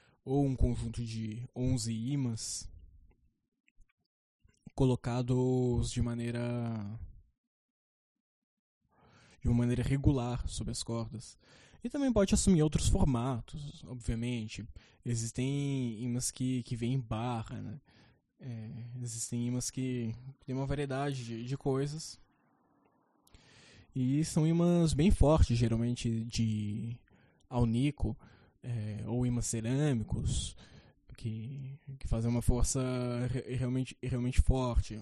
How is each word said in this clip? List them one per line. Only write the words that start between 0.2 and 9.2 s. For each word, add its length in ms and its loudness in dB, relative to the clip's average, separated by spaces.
Ou 220 2
um 100 0
conjunto 480 2
de 500 -6
onze 400 0
ímãs 760 -4
colocados 1160 2
de 100 -2
maneira, 380 -2